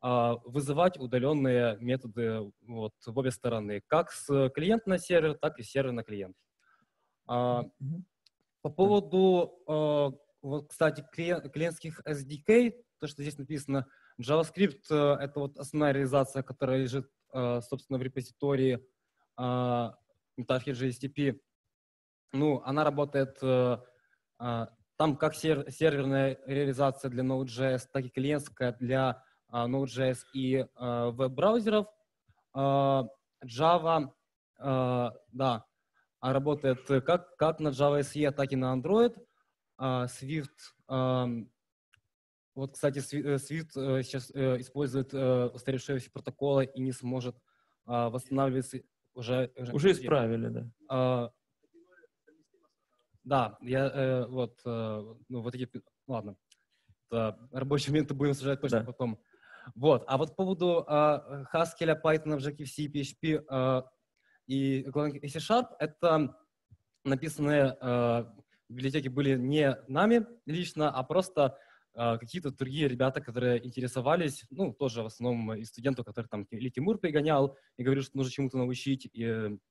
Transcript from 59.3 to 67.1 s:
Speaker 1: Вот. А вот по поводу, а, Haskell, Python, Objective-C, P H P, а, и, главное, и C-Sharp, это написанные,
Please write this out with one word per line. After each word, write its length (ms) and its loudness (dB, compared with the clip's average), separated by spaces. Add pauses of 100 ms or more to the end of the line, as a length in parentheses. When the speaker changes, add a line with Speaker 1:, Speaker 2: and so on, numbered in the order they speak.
Speaker 1:
Вот. 320 4
А 120 2
вот 180 -2
по 80 0
поводу, 440 2
а, 560 2 (100)
Haskell, 480 0
Python, 360 2
Objective-C, 500 -6
P 120 -4
H 200 -6
P, 280 0
а, 360 0 (600)
и, 420 0
главное, 300 -4
и 100 -10
C-Sharp, 400 0 (100)
это 580 2 (680)
написанные, 760 2